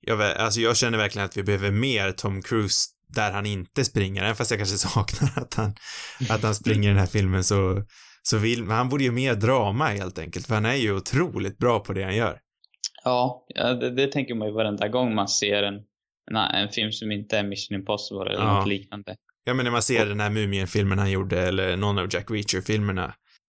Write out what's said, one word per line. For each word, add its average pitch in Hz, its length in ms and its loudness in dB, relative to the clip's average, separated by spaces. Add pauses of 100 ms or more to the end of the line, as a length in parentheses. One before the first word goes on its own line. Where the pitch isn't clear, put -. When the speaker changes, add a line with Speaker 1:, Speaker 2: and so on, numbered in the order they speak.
Speaker 1:
jag 113 160 0
vä-, 104 180 2
alltså, 110 240 0
jag 113 180 4
känner 117 200 2
verkligen 104 280 0
att 95 120 -6
vi 98 60 -2
behöver 101 280 2
mer 107 400 0
Tom 98 300 -4
Cruise 107 480 0 (260)
där 104 160 0
han 101 140 -4
inte 104 400 -2
springer. 98 380 0
Även 104 120 0
fast - 160 0
jag 110 80 0
kanske 98 180 -2
<laughs> - 120 0
saknar - 540 0
att - 100 -12
han, 107 220 0 (540)
att 110 140 0
han 107 120 2
springer 104 340 2
i - 20 6
den 101 80 6
här 92 80 4
filmen, 95 360 2
så, 98 400 2 (400)
så - 140 2
vill, 113 260 2
men 107 140 0
han 127 120 2
borde 139 140 2
ju 123 80 4
mer 127 240 2
drama, 117 500 2
helt 101 340 -2
enkelt. 80 280 -8
För 117 60 0
han 107 120 2
är 120 100 2
ju 113 200 0
otroligt 101 640 -2
bra 120 220 4
på - 140 -8
det 98 100 -2
han 95 120 -2
gör. 107 240 0 (640)
Speaker 2:
Ja, 127 440 0
ja, - 260 0
det, 123 160 -2
det 131 180 0
tänker 135 280 -2
man 107 120 -2
ju 104 60 -4
varenda 104 340 0
gång 120 280 0
man 98 120 0
ser 101 360 0
en, 101 100 -2 (580)
en, 110 60 -2
en 101 320 0
film 107 220 -4
som 110 200 -6
inte 104 260 -2
är 104 60 0
Mission 101 360 -6
Impossible 101 420 -6 (100)
eller 98 120 -2
Speaker 1:
Ja. 104 160 2
Speaker 2:
något 98 80 0
liknande. 101 480 -8 (280)
Speaker 1:
Ja, 123 100 -2
men 131 100 0
när 120 80 0
man 117 120 0
ser 117 180 4
Speaker 2:
Och 107 60 2
Speaker 1:
den 104 120 -2
här 104 100 0
Mumien-filmen 98 680 0
han 98 120 2
gjorde, 92 300 0
eller 92 360 0
någon 101 220 0
av 90 140 -2
Jack 90 180 -4
Reacher-filmerna. 101 840 -2 (340)